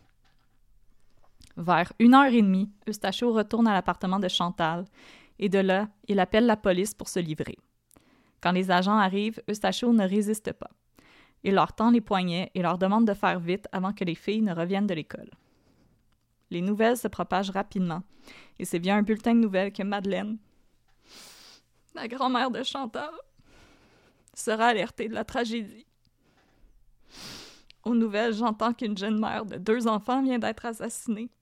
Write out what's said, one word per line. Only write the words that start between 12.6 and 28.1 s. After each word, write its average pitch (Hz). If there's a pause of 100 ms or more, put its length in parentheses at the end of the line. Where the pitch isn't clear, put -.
leur 175
demande 196
de 208
faire 185
vite 175
avant 190
que 202
les 170
filles 214
ne 202
reviennent 185
de 190
l'école. - (1200)
Les 175
nouvelles 214
se 226
propagent 190
rapidement 185 (560)
et 185
c'est 180
via 180
un 208
bulletin 220
de 233
nouvelles 202
que 202
Madeleine, 202 (1600)
la 285
grand-mère 254
de 247
Chantal, 277 (1200)
sera 220
alertée 226
de 220
la 220
tragédie. 233 (2000)
Aux 233
nouvelles, 226